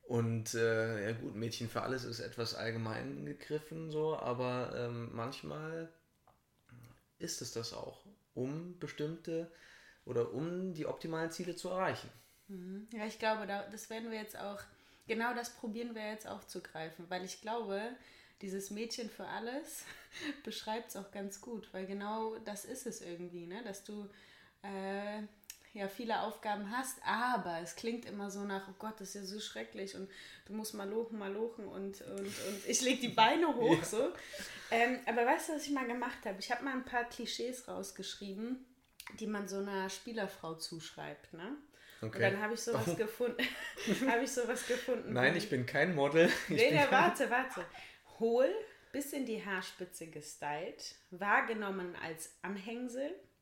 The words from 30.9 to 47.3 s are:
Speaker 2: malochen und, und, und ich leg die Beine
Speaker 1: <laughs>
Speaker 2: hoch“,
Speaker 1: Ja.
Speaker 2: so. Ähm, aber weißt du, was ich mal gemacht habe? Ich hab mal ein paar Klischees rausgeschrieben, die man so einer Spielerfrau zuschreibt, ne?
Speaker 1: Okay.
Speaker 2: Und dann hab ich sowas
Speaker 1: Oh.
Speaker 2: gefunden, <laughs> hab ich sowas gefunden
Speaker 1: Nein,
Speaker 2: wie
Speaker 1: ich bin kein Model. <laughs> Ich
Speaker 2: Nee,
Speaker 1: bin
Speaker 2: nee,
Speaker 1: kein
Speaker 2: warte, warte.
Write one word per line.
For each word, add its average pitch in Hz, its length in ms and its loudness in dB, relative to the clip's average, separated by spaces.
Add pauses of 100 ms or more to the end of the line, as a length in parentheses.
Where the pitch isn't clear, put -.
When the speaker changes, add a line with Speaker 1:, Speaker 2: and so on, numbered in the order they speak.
Speaker 2:
malochen 208 460 -2
und, 190 360 -6
und, 196 180 -6
und 202 480 -4
ich 240 140 4
leg 254 200 4
die 240 80 2
Beine 294 380 8
Speaker 1:
<laughs> 277 80 4
Speaker 2:
hoch“, 190 280 8
Speaker 1:
Ja. - 0 -
Speaker 2:
so. 269 300 2 (580)
Ähm, 240 340 6
aber 233 200 4
weißt 311 240 4
du, 320 40 0
was 294 120 -2
ich 277 60 -2
mal 254 160 2
gemacht 247 380 -2
habe? 196 140 -2
Ich - 120 -4
hab 240 120 0
mal 269 100 0
ein 254 120 -2
paar 240 200 2
Klischees 240 600 -4
rausgeschrieben, 196 1000 -6 (540)
die 214 80 -2
man 208 200 -2
so 196 100 -4
einer 196 320 -2
Spielerfrau 196 680 -6
zuschreibt, 156 800 -10
ne? 185 220 -6 (460)
Speaker 1:
Okay. 113 160 -4
Speaker 2:
Und 208 40 4 (120)
dann 208 80 0
hab 214 100 2
ich 226 100 -2
sowas - 320 2
Speaker 1:
Oh. 156 40 0
Speaker 2:
gefunden, 226 460 0 (320)
<laughs> 220 320 2
hab 233 140 6
ich 269 100 0
sowas 247 360 0
gefunden 240 460 0
Speaker 1:
Nein, 127 200 8
Speaker 2:
wie 175 40 4
Speaker 1:
ich - 120 0
bin 123 160 2
kein 156 300 4
Model. 151 340 10 (100)
<laughs> - 100 -4
Ich 165 60 4
Speaker 2:
Nee, 240 140 10
Speaker 1:
bin 302 80 8
Speaker 2:
nee, 285 120 10
Speaker 1:
kein - 20 6
Speaker 2:
warte, 285 380 8
warte. 247 360 2 (540)